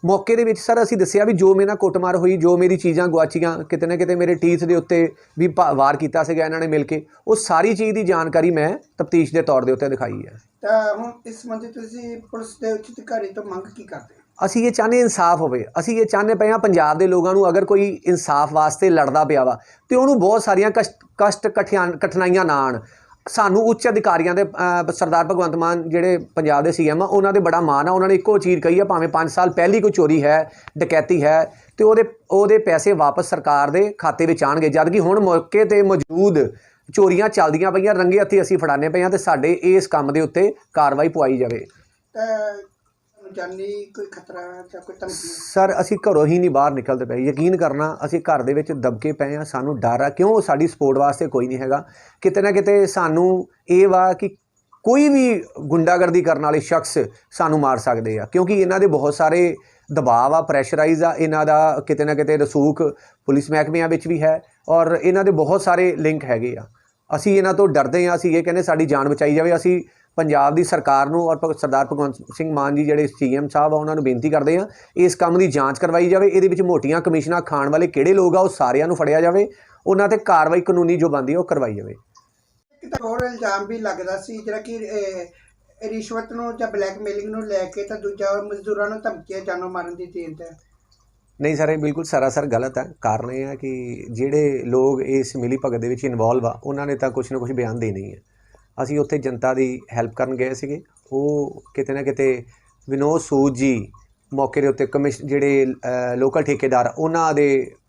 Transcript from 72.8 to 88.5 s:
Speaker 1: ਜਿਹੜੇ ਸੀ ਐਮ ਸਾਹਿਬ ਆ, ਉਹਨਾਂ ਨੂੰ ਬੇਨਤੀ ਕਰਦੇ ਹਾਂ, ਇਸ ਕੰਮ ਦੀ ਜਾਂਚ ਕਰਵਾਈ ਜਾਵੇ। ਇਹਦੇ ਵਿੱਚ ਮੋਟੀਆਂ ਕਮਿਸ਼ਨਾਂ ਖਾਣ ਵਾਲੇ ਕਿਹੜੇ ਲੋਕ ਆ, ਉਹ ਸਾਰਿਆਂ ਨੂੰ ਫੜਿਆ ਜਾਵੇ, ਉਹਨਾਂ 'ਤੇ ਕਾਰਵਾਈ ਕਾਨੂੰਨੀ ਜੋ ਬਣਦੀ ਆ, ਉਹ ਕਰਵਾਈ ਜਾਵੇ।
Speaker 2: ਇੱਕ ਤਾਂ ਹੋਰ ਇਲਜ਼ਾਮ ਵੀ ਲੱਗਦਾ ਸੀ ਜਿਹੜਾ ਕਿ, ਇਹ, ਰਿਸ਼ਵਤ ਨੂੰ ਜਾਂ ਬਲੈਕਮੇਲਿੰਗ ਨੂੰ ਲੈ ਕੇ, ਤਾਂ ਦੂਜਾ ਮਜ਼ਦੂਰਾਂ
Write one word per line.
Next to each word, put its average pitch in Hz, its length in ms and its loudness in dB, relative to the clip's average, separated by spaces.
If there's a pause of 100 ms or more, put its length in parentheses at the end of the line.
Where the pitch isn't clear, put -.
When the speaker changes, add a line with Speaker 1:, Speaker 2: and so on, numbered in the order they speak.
Speaker 1:
ਜਿਹੜੇ 147 220 2
ਸੀ 131 300 -2
ਐਮ 143 120 -4
ਸਾਹਿਬ 151 260 0
ਆ, - 20 0
ਉਹਨਾਂ 151 180 -2
ਨੂੰ 156 100 -2
ਬੇਨਤੀ 131 260 0
ਕਰਦੇ 151 280 2
ਹਾਂ, 202 80 -4 (300)
ਇਸ 180 180 2
ਕੰਮ 175 240 2
ਦੀ 190 80 4
ਜਾਂਚ 135 320 0
ਕਰਵਾਈ 175 300 2
ਜਾਵੇ। 190 200 4
ਇਹਦੇ 190 200 4
ਵਿੱਚ 175 140 0
ਮੋਟੀਆਂ 170 380 0
ਕਮਿਸ਼ਨਾਂ 165 420 -2
ਖਾਣ 143 280 -2
ਵਾਲੇ 160 160 2
ਕਿਹੜੇ 156 280 2
ਲੋਕ 185 220 4
ਆ, 185 40 6
ਉਹ 185 80 4
ਸਾਰਿਆਂ 143 380 0
ਨੂੰ 170 100 -2
ਫੜਿਆ 151 240 2
ਜਾਵੇ, 185 280 2 (380)
ਉਹਨਾਂ 196 220 2
'ਤੇ 214 80 2
ਕਾਰਵਾਈ 170 440 2
ਕਾਨੂੰਨੀ 175 360 2
ਜੋ 160 120 2
ਬਣਦੀ 139 260 -2
ਆ, 170 40 0
ਉਹ 180 60 0
ਕਰਵਾਈ 135 300 -2
ਜਾਵੇ। 104 180 -12
Speaker 2:
ਇੱਕ - 1040 -20
ਤਾਂ 226 120 -8
ਹੋਰ 240 120 -6
ਇਲਜ਼ਾਮ 226 460 -6
ਵੀ 226 120 -10
ਲੱਗਦਾ 190 380 -8
ਸੀ 220 220 -14
ਜਿਹੜਾ 214 200 -10
ਕਿ, 220 140 -14
ਇਹ, 196 540 -10 (640)
ਰਿਸ਼ਵਤ 226 440 -10
ਨੂੰ 233 240 -10
ਜਾਂ 226 120 -6
ਬਲੈਕਮੇਲਿੰਗ 202 640 -8
ਨੂੰ 220 160 -10
ਲੈ 196 180 -4
ਕੇ, 202 180 -10
ਤਾਂ 208 140 -10
ਦੂਜਾ 202 460 -6
ਮਜ਼ਦੂਰਾਂ 208 480 -6